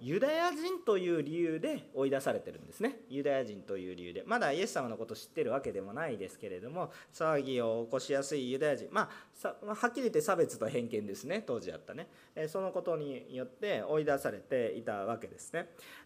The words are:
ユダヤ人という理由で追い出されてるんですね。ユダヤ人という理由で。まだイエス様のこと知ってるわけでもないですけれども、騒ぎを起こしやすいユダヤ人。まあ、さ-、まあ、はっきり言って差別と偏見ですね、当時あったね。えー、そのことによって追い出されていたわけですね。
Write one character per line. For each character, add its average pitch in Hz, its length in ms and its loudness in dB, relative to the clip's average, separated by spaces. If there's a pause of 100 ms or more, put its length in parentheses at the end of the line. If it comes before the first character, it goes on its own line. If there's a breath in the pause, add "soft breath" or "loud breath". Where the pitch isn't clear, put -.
ユ 143 200 0
ダ 277 120 4
ヤ 339 200 4
人 339 320 -2
と 214 120 6
い 180 140 0
う 165 120 4
理 147 120 -4
由 160 260 2
で 269 320 -2
追 135 140 2
い 139 40 2
出 135 120 4
さ 135 100 2
れ 107 80 0
て - 100 -10
る - 100 -12
ん - 60 -16
で - 60 -16
す - 80 -10
ね。 240 300 0
ユ 135 120 -2
ダ 143 100 4
ヤ 135 120 4
人 104 160 -8
と 98 160 -4
い 92 160 -4
う - 20 -10
理 87 120 -8
由 87 80 -8
で。 90 100 -4
ま 226 140 2
だ 170 140 4
イ 165 100 2
エ 220 40 2
ス 226 60 -4
様 131 160 -2
の 110 80 -4
こ 110 80 -4
と 110 100 -6
知 - 120 -12
っ - 20 -20
て 117 160 0
る 110 80 2
わ 135 80 2
け 135 100 -4
で 98 120 -2
も 98 100 -10
な 156 160 -4
い 123 80 -4
で 92 140 -6
す - 80 -18
け 107 100 -10
れ 92 120 -6
ど 113 100 -10
も、 160 220 -4 (200 loud breath)
騒 160 300 4
ぎ 131 180 2
を 117 240 2
起 117 60 -8
こ 131 100 2
し 127 100 -4
や 139 120 4
す 139 120 -4
い 127 160 0
ユ 135 80 2
ダ 151 100 4
ヤ 139 80 4
人。 110 140 -6
ま 202 120 4
あ、 160 80 -4 (240 loud breath)
さ-、 - 280 -4
ま 208 100 -4
あ、 - 20 -4
は 233 140 2
っ - 40 -6
き - 40 -10
り 277 80 0
言 226 60 4
っ - 40 2
て 151 80 6
差 196 120 4
別 165 240 4
と 113 80 2
偏 117 220 0
見 107 180 -2
で 98 80 -6
す - 100 -8
ね、 190 220 -2
当 120 140 -2
時 90 100 -6
あ 80 60 -6
っ 78 40 -14
た - 120 -12
ね。 143 160 -10 (260 loud breath)
え 156 120 -2
ー、 - 20 -2
そ 190 140 -2
の 190 100 -2
こ 180 80 -2
と 170 160 2
に 139 400 -6
よ 127 80 -4
っ 123 40 -8
て 175 340 -2
追 151 180 2
い 151 60 4
出 143 100 6
さ 139 140 0
れ 104 80 -4
て 117 400 2
い - 20 -6
た 104 240 -2
わ 113 140 0
け - 80 -10
で - 120 -14
す - 140 -14
ね。 170 160 -4 (380 loud breath)